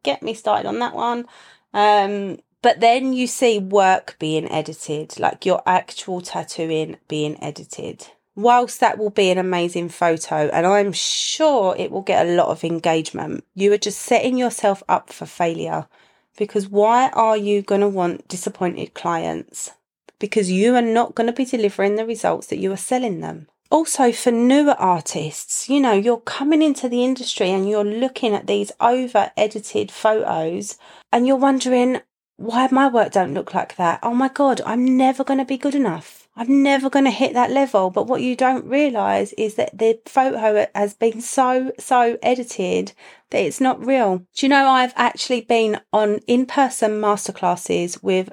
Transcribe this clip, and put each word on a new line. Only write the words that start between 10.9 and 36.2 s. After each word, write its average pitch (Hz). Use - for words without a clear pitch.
sure 254
it -
will 190
get 180
a 175
lot 175
of -
engagement, 160
you 196
are 208
just 202
setting 254
yourself 226
up -
for -
failure. 160
Because 202
why 220
are 220
you 202
gonna 202
want 185
disappointed -
clients? -
Because 202
you 220
are 240
not 233
gonna 233
be 254
delivering 208
the 220
results 196
that -
you 190
are 196
selling 233
them. 160
Also, 285
for 240
newer 262
artists, 165
you 277
know, 240
you're 226
coming 302
into 277
the 240
industry 254
and 190
you're 208
looking 226
at 196
these 202
over-edited 220
photos 196
and 240
you're 269
wondering, 254
"Why 233
my 262
work 233
don't 180
look -
like -
that? 170
Oh 240
my 262
God, 269
I'm 254
never 262
gonna 269
be 262
good 277
enough. 190